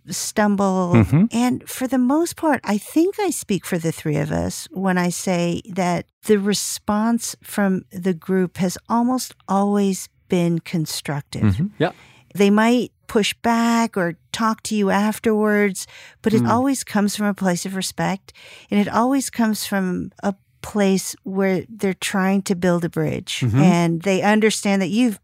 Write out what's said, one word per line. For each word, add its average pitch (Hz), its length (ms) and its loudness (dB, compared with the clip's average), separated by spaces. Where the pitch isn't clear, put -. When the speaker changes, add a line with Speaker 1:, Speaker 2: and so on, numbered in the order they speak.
Speaker 1:
stumbled. 190 840 0
Speaker 2:
Mm-hmm. 117 360 4
Speaker 1:
And 247 360 -2
for - 200 -6
the 262 100 -2
most 285 380 0
part, 302 280 0
I 208 140 0
think 339 400 0
I 392 120 0
speak - 340 -4
for 180 140 -2
the 160 140 -2
three 151 240 -4
of 151 140 -2
us 170 420 -4
when 185 260 0
I 175 120 0
say 175 520 -2
that 175 300 -2
the 214 120 4
response 208 1040 -2
from 190 480 -2
the 185 220 -2
group 185 460 -2
has 180 180 -2
almost 247 420 -2
always 196 600 0
been 170 300 2
constructive. 143 960 -2
Speaker 2:
Mm-hmm. 139 120 -2
Speaker 3:
Yeah. 156 140 0
Speaker 1:
They 202 160 4
might 226 400 2
push - 360 0
back 233 540 2
or 170 200 -2
talk 220 320 -2
to - 100 -6
you 202 160 2
afterwards, 208 960 0
but 214 120 2
it 240 80 4
Speaker 3:
Mm. 233 80 2
Speaker 1:
always 254 340 0
comes 202 320 0
from 208 100 -2
a 202 80 0
place 180 300 -2
of 190 120 -8
respect. 180 560 -4
And 202 100 2
it 202 120 0
always 254 380 0
comes 214 360 0
from 185 440 -2
a 196 120 -2
place 190 520 0
where 190 440 0
they're 196 320 -4
trying 190 400 0
to 190 160 -2
build 175 280 0
a 165 40 -2
bridge 151 560 -4
Speaker 3:
Mm-hmm. 117 160 2
Speaker 1:
and 170 420 4
they 190 200 0
understand 208 580 2
that 185 80 0
you've 220 360 0